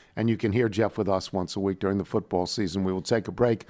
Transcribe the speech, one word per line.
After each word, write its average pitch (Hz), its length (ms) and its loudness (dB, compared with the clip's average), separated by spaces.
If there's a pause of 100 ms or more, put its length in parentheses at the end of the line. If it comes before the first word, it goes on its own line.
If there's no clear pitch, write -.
(160)
and 110 140 0
you 110 80 2
can 107 140 0
hear 117 180 4
Jeff 101 300 0
with 98 100 2
us 92 240 0
once 90 220 -2
a 101 40 -4
week 98 200 0
during 98 180 0
the 92 80 -2
football 90 400 0
season. 95 380 -2
We 95 100 0
will 92 80 -2
take 113 260 0
a 101 40 -8
break. 117 380 0